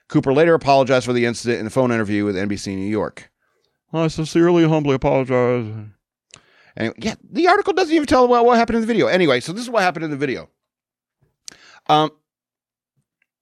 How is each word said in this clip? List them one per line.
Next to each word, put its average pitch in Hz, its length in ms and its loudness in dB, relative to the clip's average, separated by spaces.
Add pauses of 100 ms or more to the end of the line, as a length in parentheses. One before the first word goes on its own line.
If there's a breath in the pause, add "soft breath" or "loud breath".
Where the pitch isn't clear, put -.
Cooper 139 240 0
later 165 220 4
apologized 135 500 2
for 123 80 4
the 120 140 2
incident 117 340 -4
in 107 60 -8
a 107 40 -8
phone 127 200 0
interview 104 340 -2
with 101 120 -2
N 98 120 -4
B 101 80 -4
C 98 180 -8
New 95 140 -6
York. 104 420 -6 (600)
"I 160 160 -2
sincerely 165 560 2
and 160 80 2
humbly 147 240 0
apologize." 123 760 -2 (1040 soft breath)
Anyway, - 220 -6
yeah, 214 160 -8 (160)
the 330 180 0
article 392 240 0
doesn't 320 220 0
even 302 120 0
tell 254 180 4
about 240 200 2
what 240 140 4
happened 226 180 0
in 226 60 0
the 220 40 -4
video. 208 200 0
Anyway, 143 340 2
so 156 120 -10
this 226 100 -10
is 240 80 -12
what 220 120 0
happened 175 220 -2
in 156 60 -8
the 143 60 -6
video. 123 320 -6 (1400 soft breath)
Um, 151 220 2 (1300)